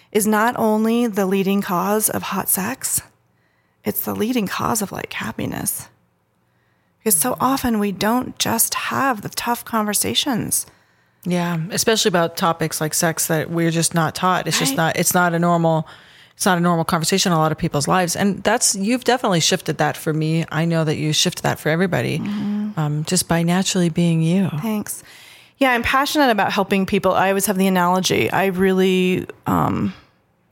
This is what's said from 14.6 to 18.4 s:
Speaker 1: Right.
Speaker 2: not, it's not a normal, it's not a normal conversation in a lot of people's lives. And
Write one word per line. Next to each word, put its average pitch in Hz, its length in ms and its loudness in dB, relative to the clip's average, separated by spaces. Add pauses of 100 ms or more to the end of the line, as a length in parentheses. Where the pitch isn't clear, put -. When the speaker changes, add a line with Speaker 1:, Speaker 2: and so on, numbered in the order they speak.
Speaker 1:
Right. 269 40 -2
Speaker 2:
not, 160 220 0
it's - 160 0
not 175 180 4
a 170 60 0
normal, 165 480 2 (480)
it's - 100 -6
not 185 140 2
a - 20 0
normal 170 240 2
conversation 180 480 0
in 160 60 2
a - 20 2
lot 156 100 2
of 156 60 -2
people's 147 320 -2
lives. 175 260 2
And 196 280 -2